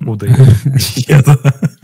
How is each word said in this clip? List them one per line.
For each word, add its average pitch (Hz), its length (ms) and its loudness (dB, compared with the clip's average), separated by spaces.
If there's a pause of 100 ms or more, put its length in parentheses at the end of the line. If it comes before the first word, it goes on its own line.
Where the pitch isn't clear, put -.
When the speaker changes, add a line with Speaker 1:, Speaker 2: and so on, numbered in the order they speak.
Speaker 1:
odayı. 104 280 -2 (360)
Speaker 2:
<laughs> - 360 -4
Speaker 1:
Ya 147 180 2
da, 147 120 2 (460)